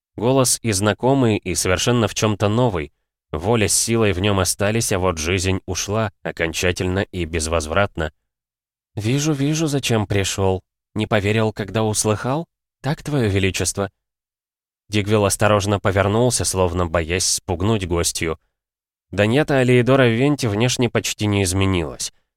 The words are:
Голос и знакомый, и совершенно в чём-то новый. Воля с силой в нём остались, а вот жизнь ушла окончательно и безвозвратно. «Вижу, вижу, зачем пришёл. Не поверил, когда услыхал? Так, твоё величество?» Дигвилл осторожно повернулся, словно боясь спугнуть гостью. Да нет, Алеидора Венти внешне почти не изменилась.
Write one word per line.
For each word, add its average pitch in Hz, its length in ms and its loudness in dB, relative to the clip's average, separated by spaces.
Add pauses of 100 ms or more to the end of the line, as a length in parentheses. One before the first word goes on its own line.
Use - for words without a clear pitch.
(160)
Голос 127 460 2
и 113 100 -2
знакомый, 107 640 2
и 87 180 -4
совершенно 107 540 0
в - 60 -12
чём-то 107 340 0
новый. 104 440 0 (380)
Воля 98 380 0
с - 40 -2
силой 113 400 2
в 85 60 -4
нём 98 220 2
остались, 107 500 -2
а 101 80 0
вот 87 200 0
жизнь 92 480 -2
ушла 101 460 -4 (100)
окончательно 90 800 -2
и 90 240 -4
безвозвратно. 80 880 -2 (840)
«Вижу, 139 360 0
вижу, 151 360 0
зачем 117 400 0
пришёл. 95 540 0 (340)
Не 107 100 -2
поверил, 107 460 2
когда 107 320 -4
услыхал? 107 640 -2 (360)
Так, 143 220 -4
твоё 135 240 0
величество?» 95 640 -2 (1000)
Дигвилл 104 340 2
осторожно 104 540 2
повернулся, 101 640 2
словно 90 400 0
боясь 85 400 -2
спугнуть 95 640 -2
гостью. 82 540 -4 (720)
Да 98 120 2
нет, 143 280 2
Алеидора 127 560 4
Венти 135 380 0
внешне 117 440 0
почти - 360 -4
не 101 180 2
изменилась. 90 680 -2 (240)